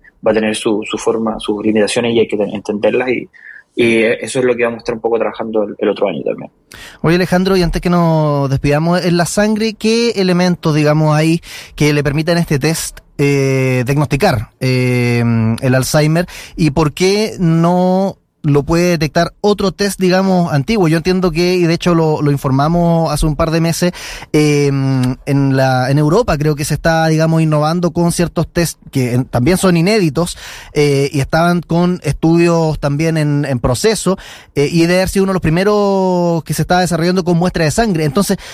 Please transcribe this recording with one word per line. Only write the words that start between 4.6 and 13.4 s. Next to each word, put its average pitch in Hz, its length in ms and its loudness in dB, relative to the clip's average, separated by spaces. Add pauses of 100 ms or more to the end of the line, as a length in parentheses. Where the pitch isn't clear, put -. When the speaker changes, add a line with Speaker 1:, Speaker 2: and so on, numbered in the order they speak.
Speaker 1:
vamos 117 120 -2
a 110 40 -14
estar 120 140 -6
un 113 60 -10
poco 113 180 0
trabajando 110 460 -4
el, 104 140 -8
el 107 100 -2
otro 101 180 -2
año 80 160 -4
también. - 280 -8 (500)
Speaker 2:
Oye, 160 160 2
Alejandro, 185 400 0
y 185 60 2
antes 170 200 -2
que 180 80 -2
nos 156 580 0
despidamos, 147 560 0
en 175 120 0
la 175 100 0
sangre, 214 480 -2
¿qué 226 360 0
elementos, 180 640 0
digamos, 151 420 2
hay 160 240 2 (340)
que 151 180 2
le 143 120 0
permitan 156 320 0
a 170 40 2
este 156 200 0
test, 156 400 -4 (180)
eh, 135 640 2